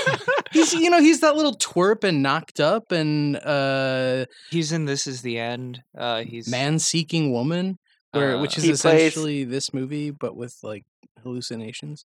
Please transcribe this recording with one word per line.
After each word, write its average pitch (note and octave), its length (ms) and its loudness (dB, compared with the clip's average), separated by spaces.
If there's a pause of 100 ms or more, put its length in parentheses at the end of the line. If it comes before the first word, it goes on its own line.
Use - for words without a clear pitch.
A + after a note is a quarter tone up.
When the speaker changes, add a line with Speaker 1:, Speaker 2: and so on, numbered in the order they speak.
(220)
Speaker 1:
<laughs> - 300 -2
He's, D#4 200 4
you E4 160 2
know, F4 120 6
he's D4+ 200 6
that D4+ 140 4
little D4+ 220 0
twerp G3+ 480 0
and E3 180 2
Knocked C#3+ 380 -2
Up F#3 320 2
and, D3+ 460 0
uh, C3+ 880 0 (260)
Speaker 2:
He's D#3+ 180 -2
in E3 140 -2
This C#3 240 -4
Is B2+ 140 -10
the A#2+ 160 -4
End. B2 440 -8 (160)
Uh, A#2 240 -4
he's A#2 260 -12
Speaker 1:
Man C3+ 300 0
Seeking D#3+ 540 0
Woman, E3+ 460 -2 (340)
where, C3+ 260 2
which C#3+ 180 -2
Speaker 2:
Uh, - 20 -6
Speaker 1:
is D#3 40 -2
Speaker 3:
He E3 60 4
plays C#3+ 120 2
Speaker 1:
essentially D#3 640 4
this C3 320 -6
movie, D3 380 -4
but B2+ 240 -8
with, A#2+ 260 -12
like, G#2+ 220 -10 (400)
hallucinations. B2 800 -10 (140)